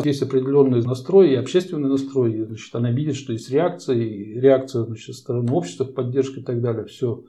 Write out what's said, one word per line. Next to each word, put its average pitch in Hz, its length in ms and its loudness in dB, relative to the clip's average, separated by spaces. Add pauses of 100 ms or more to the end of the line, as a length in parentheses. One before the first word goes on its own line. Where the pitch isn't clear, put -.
есть 139 160 0
определенный 131 600 2
настрой, 151 480 4
и 135 60 4
общественный 151 520 -2
настрой, 135 460 0
и, 110 80 -4
значит, 110 320 -12
она 120 160 0
видит, 143 260 -2
что - 160 -8
есть 113 180 -8
реакция, 139 460 0
и 107 420 -6
реакция, 131 460 4
значит, 117 300 -10
со - 80 -18
стороны 120 300 -2
общества, 170 320 -2
поддержка 131 560 -4
и - 20 -16
так 120 180 -4
далее. 110 240 -2
Все. - 440 -6